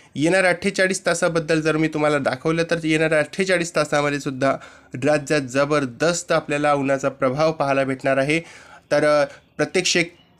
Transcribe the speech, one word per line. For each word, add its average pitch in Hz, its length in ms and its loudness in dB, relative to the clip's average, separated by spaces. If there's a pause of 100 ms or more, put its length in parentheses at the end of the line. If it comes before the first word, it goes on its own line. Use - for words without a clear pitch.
(140)
येणाऱ्या 180 360 2
अठ्ठेचाळीस 190 560 -2
तासाबद्दल 165 540 0
जर 156 160 0
मी 156 120 0
तुम्हाला 151 300 0
दाखवलं 151 440 -2
तर 170 220 -2
येणाऱ्या 156 340 2
अठ्ठेचाळीस 170 580 -2
तासामध्ये 147 440 0
सुद्धा 135 360 -2 (380)
राज्यात 147 460 0
जबरदस्त 143 920 -2
आपल्याला 147 420 0
उन्हाचा 139 340 0
प्रभाव 139 440 0
पाहायला 139 320 0
भेटणार 135 320 0
आहे. 147 240 0 (500)
तर, 147 320 4
अ, - 20 2 (320)
प्रत्येक 180 300 -2
शेत-, - 380 -2 (160)